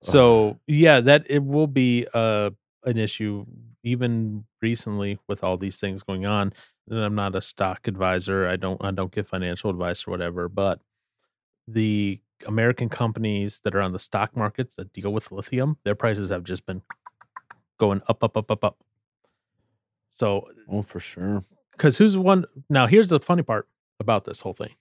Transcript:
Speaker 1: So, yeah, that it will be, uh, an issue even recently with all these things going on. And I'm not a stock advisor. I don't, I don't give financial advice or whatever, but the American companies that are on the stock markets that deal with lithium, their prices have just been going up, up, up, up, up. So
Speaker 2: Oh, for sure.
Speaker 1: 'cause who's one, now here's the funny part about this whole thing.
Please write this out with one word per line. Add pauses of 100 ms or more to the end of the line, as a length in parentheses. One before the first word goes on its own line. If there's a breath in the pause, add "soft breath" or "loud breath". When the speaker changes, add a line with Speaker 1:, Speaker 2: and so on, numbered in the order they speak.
(100)
Speaker 1:
So,
yeah,
that
it
will
be,
uh, (340)
an
issue (400)
even (160)
recently (100)
with
all
these
things
going
on. (360 soft breath)
And
I'm
not
a
stock
advisor.
I
don't,
I
don't
give
financial
advice
or
whatever,
but (880)
the (260)
American
companies
that
are
on
the
stock
markets
that
deal
with
lithium,
their
prices
have
just
been (960)
going
up,
up,
up,
up,
up. (1300)
So (200)
Speaker 2:
Oh,
for
sure. (360)
Speaker 1:
'cause
who's
one, (240)
now
here's
the
funny
part (320)
about
this
whole
thing.